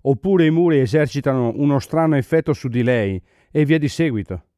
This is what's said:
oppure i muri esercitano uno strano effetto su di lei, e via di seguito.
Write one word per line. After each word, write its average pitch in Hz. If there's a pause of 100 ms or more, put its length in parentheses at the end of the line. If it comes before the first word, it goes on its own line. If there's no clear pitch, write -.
oppure 170
i 156
muri 165
esercitano 131
uno 143
strano 156
effetto 156
su -
di 120
lei, 107 (300)
e 151
via 156
di 151
seguito. 107 (120)